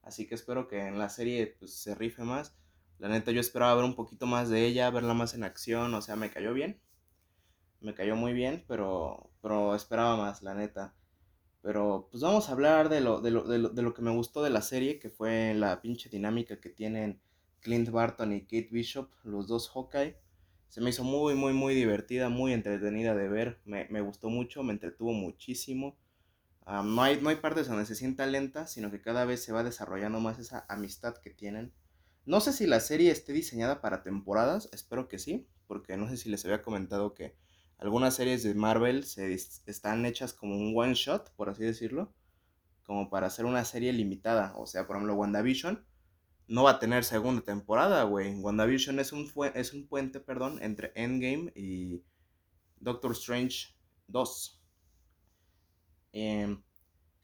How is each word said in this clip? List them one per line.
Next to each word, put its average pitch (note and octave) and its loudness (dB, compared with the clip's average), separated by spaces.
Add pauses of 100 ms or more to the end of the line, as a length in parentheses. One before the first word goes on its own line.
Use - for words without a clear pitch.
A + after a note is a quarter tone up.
así - -12
que A#2 -8
espero B2 -6
que G2+ -4
en G2 -4
la G#2 -2
serie, A#2 -4
pues, F#2 -18
se G#2 -8
rife A#2 -6
más. B2+ -6 (420)
La G2+ -6
neta, A2 0
yo A#2+ 2
esperaba A#2+ 4
ver A#2+ 4
un B2+ 0
poquito A#2 -8
más A#2+ 0
de A2+ 6
ella, B2 4
verla A#2+ 2
más A#2 2
en A#2 -6
acción, A#2 -2
o G#2 -2
sea, G#2+ -8
me G#2+ -2
cayó G#2 -4
bien. D#3 -4 (1000)
Me G#2+ -8
cayó G#2 0
muy A#2+ 0
bien, B2+ -2
pero, F#2+ -4
pero G#2 2
esperaba A#2 2
más, G2+ -4
la G2 -8
neta. G2+ -6 (680)
Pero, G#2 0
pues, A#2+ -6
vamos G#3 4
a C#3 -2
hablar D#3 6
de D3+ 4
lo, A#2 4
de A#2 2
lo, A#2 4
de A#2 2
lo, A2+ 2
de A#2+ -2
lo A#2 2
que A#2 -8
me A#2 2
gustó A#2+ 0
de C#3+ 2
la G#2+ 2
serie, C3 -2
que A2 -12
fue A2+ 0
la G2+ 2
pinche A#2+ -6
dinámica G#2+ -4
que - -14
tienen G#2+ -4 (380)
Clint A#2 0
Barton A2+ 0
y G2+ -2
Kate A2+ -2
Bishop, A#2 -4 (140)
los G#2 -6
dos A#2 -2
Hawkeye. C#3 -4 (520)
Se A2 -6
me B2 2
hizo A#2+ -4
muy, C#3+ 2
muy, C3+ 2
muy C3+ 2
divertida, B2 2
muy B2+ 2
entretenida G#2 0
de G2 2
ver. A2+ -2
Me, G#2 -6
me G#2 -2
gustó G2+ -6
mucho, A#2+ -4
me A2+ -2
entretuvo G#2 -4
muchísimo. B2+ -6 (680)
Ah, G2+ -2
no A2 4
hay, C#3+ 6
no D3+ 2
hay D#3+ 2
partes D#3 0
donde G#2 0
se G#2+ -8
sienta C3 -4
lenta, C#3 -4
sino G#2+ -8
que G2+ -10
cada A#2+ 0
vez B2 -2
se A2+ -6
va A2+ 0
desarrollando G#2+ -4
más A2+ -2
esa B2 -12
amistad G#2 -8
que - -18
tienen. G#2+ -10 (540)
No F#3 4
sé C#4 2
si A3+ 0
la A#2 6
serie D#3+ 6
esté - -2
diseñada C#3 -2
para F#2+ -4
temporadas, G#2 0
espero B2+ -8
que - -10
sí, E3+ -6 (180)
porque G2 -8
no G#2 -2
sé B2+ -6
si A2+ -8
les G#2 -4
había G#2 0
comentado G2+ -2
que C#2+ -12 (440)
algunas B2 2
series B2+ 0
de G#2 2
Marvel A2+ 4
se G2 -4
dis-, - -6
están G#2+ -2
hechas A#2+ -4
como G2+ -6
un G#2 0
one B2 2
shot, C#3 -2
por G2 -6
así G#2 -6
decirlo, A#2 -4 (720)
como G2+ -2
para F#2+ 0
hacer A#2 -2
una B2 2
serie B2 0
limitada. G2+ 0
O - -8
sea, F#2 -4
por G2 -6
ejemplo, G#2 0
WandaVision A2 0 (600)
no A#2 4
va C#3 12
a - 6
tener A#2+ 2
segunda A#2 2
temporada, A#2+ 4
güey. G2+ 0
WandaVision A#2 2
es C#3 -2
un D3 -6
fue-, C#3+ -2
es B2 -4
un C#3+ -12
puente, C3+ -4
perdón, C3 -4
entre G#2+ -6
Endgame C3 -2
y F2+ -6 (760)
Doctor B2 -4
Strange B2 -4 (320)
dos. - -4 (1600)
Em, G#2 -2 (600)